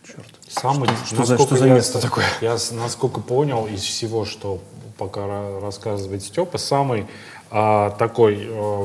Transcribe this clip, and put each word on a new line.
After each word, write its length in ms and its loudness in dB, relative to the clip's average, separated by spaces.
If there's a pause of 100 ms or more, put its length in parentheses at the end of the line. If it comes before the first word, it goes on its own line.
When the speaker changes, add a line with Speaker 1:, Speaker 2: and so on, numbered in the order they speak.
Speaker 1:
Чёрт. 260 -20 (200)
Speaker 2:
Самый, 400 0 (160)
Speaker 1:
Что 200 0
за, 80 4
Speaker 2:
насколько 100 6
Speaker 1:
что 140 4
за 100 6
Speaker 2:
я 80 10
Speaker 1:
место 240 4
Speaker 2:
с-, 20 2
Speaker 1:
такое? 240 0 (160)
Speaker 2:
я 160 0
с-, 160 -4
насколько 480 -4
понял 460 0
из 160 -6
всего, 420 -4
что 360 -8 (360)
пока 300 -8
ра-, 340 -6
рассказывает 640 -6
Стёпа, 340 -4
самый, 500 0 (440)
а, 400 4
такой, 560 2
э, 40 -10 (340)